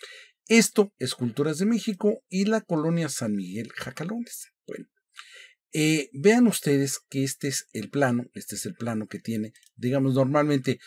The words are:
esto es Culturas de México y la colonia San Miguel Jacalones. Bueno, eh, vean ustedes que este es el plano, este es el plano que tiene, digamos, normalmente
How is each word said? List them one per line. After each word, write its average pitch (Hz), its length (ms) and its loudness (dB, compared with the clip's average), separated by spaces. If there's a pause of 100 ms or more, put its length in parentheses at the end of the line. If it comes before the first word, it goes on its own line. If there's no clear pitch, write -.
(460)
esto 214 520 4
es 123 160 -4
Culturas 143 440 -2
de 190 80 0
México 214 600 0
y 190 180 0
la 220 160 0
colonia 165 460 0
San 107 280 -4
Miguel 98 400 -8
Jacalones. 202 720 -10 (180)
Bueno, - 200 -14 (880)
eh, 156 400 0
vean 214 360 6
ustedes 139 500 0 (100)
que 135 140 -4
este 135 240 -4
es - 260 -4
el 107 180 -8
plano, 127 440 0
este 101 220 -12
es - 100 -8
el 95 80 -8
plano 113 320 -6
que - 140 -12
tiene, 110 320 -6 (240)
digamos, 135 380 0
normalmente 139 720 2